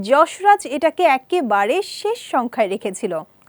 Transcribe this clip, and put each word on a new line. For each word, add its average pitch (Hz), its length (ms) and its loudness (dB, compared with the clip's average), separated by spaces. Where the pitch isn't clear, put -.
যশরাজ 330 680 2
এটাকে 302 360 0
একেবারে 262 800 2
শেষ - 500 -6
সংখ্যায় 240 360 0
রেখেছিল, 190 520 -6